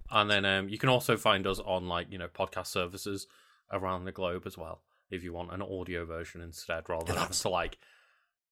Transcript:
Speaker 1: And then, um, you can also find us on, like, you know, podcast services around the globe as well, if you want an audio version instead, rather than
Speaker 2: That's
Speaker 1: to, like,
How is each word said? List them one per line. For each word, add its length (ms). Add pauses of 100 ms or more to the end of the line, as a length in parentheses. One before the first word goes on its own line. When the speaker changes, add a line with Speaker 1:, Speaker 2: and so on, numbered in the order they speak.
(120)
Speaker 1:
And 180
then, 160
um, 240
you 80
can 120
also 280
find 300
us 120
on, 280
like, 240
you 80
know, 80
podcast 400
services 580 (460)
around 340
the 60
globe 340
as 100
well, 280 (260)
if 140
you 100
want 180
an 120
audio 420
version 360
instead, 460
rather 200
than 80
Speaker 2:
That's 260
Speaker 1:
to, 80
like, 300 (720)